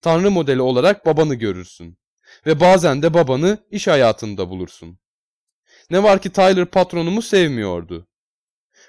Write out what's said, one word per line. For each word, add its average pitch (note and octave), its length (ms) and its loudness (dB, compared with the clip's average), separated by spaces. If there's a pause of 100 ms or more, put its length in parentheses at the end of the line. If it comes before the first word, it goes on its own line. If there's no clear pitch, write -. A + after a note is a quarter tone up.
Tanrı E3+ 300 0
modeli C#3 300 0
olarak C3 440 0
babanı D3+ 300 0
görürsün. F#2 640 -10 (480)
Ve D#3 140 0
bazen E3+ 420 2
de D#3+ 120 2
babanı D#3+ 440 0 (140)
iş G#3 160 -8
hayatında A2 600 0
bulursun. F2+ 500 -14 (880)
Ne F#3 140 0
var G3 180 4
ki F#3+ 80 -10
Tyler F#3 360 2
patronumu F3 560 -2
sevmiyordu. G2 840 -4 (800)